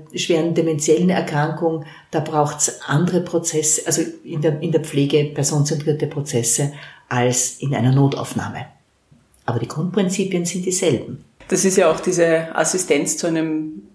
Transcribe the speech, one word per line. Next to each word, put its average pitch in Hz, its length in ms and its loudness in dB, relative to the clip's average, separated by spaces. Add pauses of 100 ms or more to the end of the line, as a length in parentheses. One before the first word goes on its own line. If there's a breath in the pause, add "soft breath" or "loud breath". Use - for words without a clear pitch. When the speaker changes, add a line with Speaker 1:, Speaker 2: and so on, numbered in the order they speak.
(140)
Speaker 1:
schweren 170 400 0
dementiellen 165 560 2
Erkrankung, 156 720 -2 (260 loud breath)
da 160 100 0
braucht's 151 640 -2
andere 180 360 2
Prozesse, 160 640 0
also 160 160 0 (220)
in 147 180 -6
der, 147 180 0
in 170 120 -2
der 160 100 2
Pflege 143 420 2
personenzentrierte 147 840 0
Prozesse 143 680 -2 (360 loud breath)
als 123 500 0
in 139 160 -4
einer 117 180 2
Notaufnahme. 120 720 0 (800)
Aber 117 120 -2
die - 100 -4
Grundprinzipien 180 760 -2
sind 180 220 -4
dieselben. 165 580 -2 (240)
Speaker 2:
Das - 160 2
ist 190 120 4
ja 170 160 6
auch 160 80 -2
diese 165 560 2
Assistenz 160 600 0
zu 175 120 -2
einem 160 540 -2 (120)